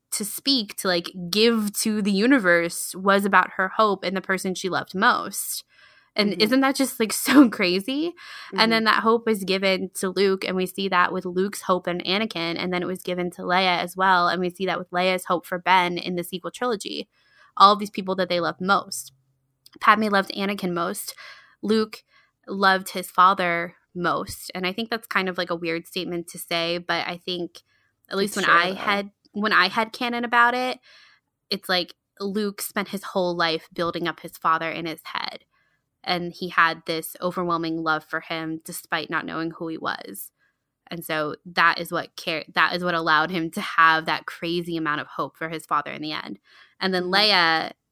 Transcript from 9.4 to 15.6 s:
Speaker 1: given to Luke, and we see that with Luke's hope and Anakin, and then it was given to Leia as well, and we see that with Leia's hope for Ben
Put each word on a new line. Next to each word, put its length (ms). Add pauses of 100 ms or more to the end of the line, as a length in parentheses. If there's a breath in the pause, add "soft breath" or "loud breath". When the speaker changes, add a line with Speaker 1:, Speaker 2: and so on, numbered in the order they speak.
Speaker 1:
given 500
to 140
Luke, 360
and 120
we 80
see 240
that 240
with 120
Luke's 360
hope 260
and 160
Anakin, 540
and 160
then 100
it 40
was 140
given 300
to 120
Leia 360
as 160
well, 320
and 140
we 80
see 160
that 120
with 140
Leia's 340
hope 200
for 120
Ben 400